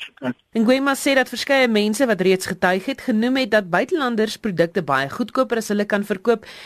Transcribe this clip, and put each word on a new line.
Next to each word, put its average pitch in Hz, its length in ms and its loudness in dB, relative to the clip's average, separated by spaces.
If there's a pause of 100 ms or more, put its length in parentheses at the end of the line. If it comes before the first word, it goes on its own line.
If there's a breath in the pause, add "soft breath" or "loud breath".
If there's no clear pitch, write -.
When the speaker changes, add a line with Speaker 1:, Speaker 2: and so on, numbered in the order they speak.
Speaker 1:
regard. - 280 -8 (200)
Speaker 2:
Ngwema 262 420 2
sê 277 180 0
dat 262 140 2
verskeie 262 400 2
mense 214 400 2
wat 196 120 0
reeds 185 280 2
getuig 185 400 0
het, 262 200 -8
genoem 247 340 2
het 208 80 -4
dat 214 180 2
buitelanders 233 680 0
produkte 175 440 0
baie 139 280 0
goedkoper 226 520 -2
as - 120 -8
hulle 202 120 0
kan 208 180 -2
verkoop 226 420 -2 (200 loud breath)